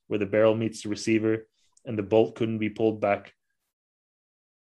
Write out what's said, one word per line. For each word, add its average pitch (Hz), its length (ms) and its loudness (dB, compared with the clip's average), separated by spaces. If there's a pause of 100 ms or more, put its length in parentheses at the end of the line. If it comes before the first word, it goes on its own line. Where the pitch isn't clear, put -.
where 107 120 -4
the 101 60 -2
barrel 110 300 4
meets 113 280 -4
the 107 60 -8
receiver, 110 560 0 (380)
and 117 140 -8
the 104 60 -2
bolt 110 320 2
couldn't 113 240 -4
be 107 100 -2
pulled 110 320 0
back. 101 320 -2 (1300)